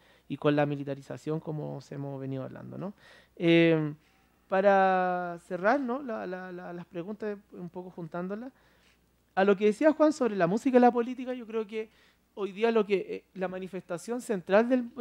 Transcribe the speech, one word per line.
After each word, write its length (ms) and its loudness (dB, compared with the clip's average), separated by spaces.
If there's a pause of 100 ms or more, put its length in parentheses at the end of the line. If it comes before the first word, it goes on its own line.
(280)
y 100 -6
con 180 2
la 80 4
militarización, 760 -6
como 420 -10
se 140 -16
hemos 220 -10
venido 240 -8
hablando, 360 -14
¿no? 160 -10 (420)
Em, 580 4 (540)
para 1000 4
cerrar, 340 2
¿no? 220 -4
La, 240 -8
la, 260 -10
la, 200 -14
las 140 -12
preguntas, 520 -10 (140)
un 160 -12
poco 220 -14
juntándolas, 640 -10 (840)
a 80 4
lo 140 6
que 100 2
decía 260 4
Juan 200 4
sobre 240 -2
la 100 4
música 300 0
y 40 10
la 120 8
política, 420 -6
yo 120 -12
creo 200 -6
que 240 -8 (440)
hoy 180 -6
día 180 2
lo 160 2
que, 100 2
eh, 280 -6 (100)
la 140 -4
manifestación 720 -8
central 480 2
del, 320 0